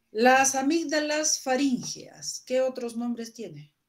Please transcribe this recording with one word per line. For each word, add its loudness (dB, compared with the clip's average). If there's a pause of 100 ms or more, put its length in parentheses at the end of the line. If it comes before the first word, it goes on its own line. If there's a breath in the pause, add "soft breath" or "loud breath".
(120)
Las 6
amígdalas 0
faríngeas, -2
¿qué 0
otros -4
nombres -6
tiene? -16 (160)